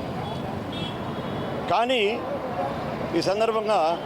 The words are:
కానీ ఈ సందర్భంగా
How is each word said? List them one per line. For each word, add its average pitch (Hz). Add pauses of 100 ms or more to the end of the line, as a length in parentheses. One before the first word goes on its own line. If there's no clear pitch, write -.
(1700)
కానీ 226 (1000)
ఈ 165
సందర్భంగా 202